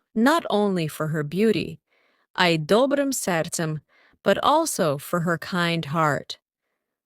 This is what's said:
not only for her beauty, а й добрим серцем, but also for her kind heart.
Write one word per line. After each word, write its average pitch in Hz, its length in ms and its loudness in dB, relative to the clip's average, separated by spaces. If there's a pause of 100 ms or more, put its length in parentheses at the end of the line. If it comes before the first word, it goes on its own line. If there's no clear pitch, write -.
(160)
not 285 320 2
only 190 500 0
for 156 160 -4
her 156 100 -2
beauty, 170 540 0 (560)
а 185 140 2
й 165 100 4
добрим 262 560 2
серцем, 160 680 -4 (440)
but 196 200 2
also 208 560 0
for 170 260 -4
her 170 280 -2
kind 165 400 -2
heart. 156 460 0 (680)